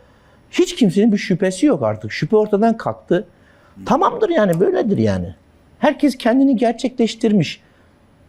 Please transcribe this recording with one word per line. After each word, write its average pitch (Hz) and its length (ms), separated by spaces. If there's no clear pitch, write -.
Hiç - 260
kimsenin 202 360
bir 202 60
şüphesi 185 480
yok 196 160
artık. 107 300
Şüphe 160 240
ortadan 214 400
kalktı. 180 500
Tamamdır 427 420
yani, 208 320
böyledir 220 380
yani. 95 360
Herkes 285 400
kendini 269 380
gerçekleştirmiş. 226 1040